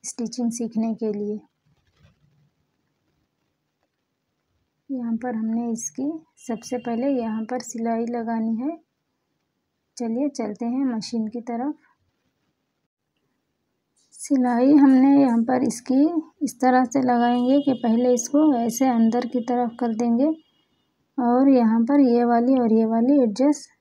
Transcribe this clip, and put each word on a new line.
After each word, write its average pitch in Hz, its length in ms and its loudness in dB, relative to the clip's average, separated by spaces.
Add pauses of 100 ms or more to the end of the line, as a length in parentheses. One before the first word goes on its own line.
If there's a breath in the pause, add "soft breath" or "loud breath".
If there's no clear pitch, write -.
स्टिचिंग 233 460 -6
सीखने 226 440 -6
के 220 180 -6
लिए। 208 220 -6 (3500)
यहाँ 233 260 -4
पर 247 180 -6
हमने 226 360 -4
इसकी 247 340 -8 (340)
सबसे 233 400 -10
पहले 240 320 -6
यहाँ 226 320 -4
पर 247 180 -8
सिलाई 226 460 -6
लगानी 226 500 -4
है। 277 200 -6 (1200)
चलिए 240 340 -4
चलते 220 360 -8
हैं 262 200 -4
मशीन 226 420 -4
की 233 120 -10
तरफ। 247 340 -8 (2500 soft breath)
सिलाई 247 640 0
हमने 269 360 6 (100)
यहाँ 233 220 2
पर 254 220 0
इसकी 262 380 0 (420)
इस - 160 -8
तरह 254 240 4
से 262 180 -2
लगाएंगे 247 580 2
कि 285 120 -2 (100)
पहले 240 320 2
इसको 285 420 2
ऐसे 233 320 0
अंदर 233 380 2
की 247 160 -4
तरफ 240 380 -2
कर 233 160 -2
देंगे 233 320 0 (880)
और 247 320 2
यहाँ 233 320 4
पर 285 200 2
ये 240 220 4
वाली 240 360 2
और 226 120 2
ये 226 140 4
वाली 240 360 2
एडजस्ट 254 480 0 (100)